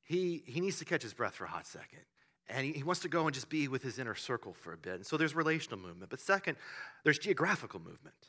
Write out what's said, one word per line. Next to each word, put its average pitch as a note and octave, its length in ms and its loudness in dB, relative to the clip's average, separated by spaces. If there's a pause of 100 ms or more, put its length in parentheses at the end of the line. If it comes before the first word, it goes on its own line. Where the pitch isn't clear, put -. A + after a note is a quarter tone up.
He, F3 420 2
he B2+ 140 -2
needs F#3+ 180 0
to D#3+ 60 -6
catch D#3+ 180 2
his A2 120 -8
breath G#2 200 0
for F2+ 120 -6
a - 20 -6
hot E2 180 -6
second. - 320 -16 (500)
And C3+ 160 0
he, C3+ 80 -2
he C#3 100 -4
wants F3 200 0
to F3+ 60 -4
go D#3+ 180 4
and D3 80 2
just C3 140 -6
be D3 200 2
with C3 140 0
his B2 160 -4
inner A#2 160 -2
circle G#2+ 400 -4
for - 180 -12
a E2 40 -8
bit. F2+ 180 -6
And F#2 120 -8
so D#3 100 0
there's D3+ 180 4
relational D#3 440 2
movement. F2+ 320 -12
But C3 100 -6
second, F#3+ 360 2 (460)
there's D3+ 160 6
geographical E3 640 2
movement. - 360 -16 (120)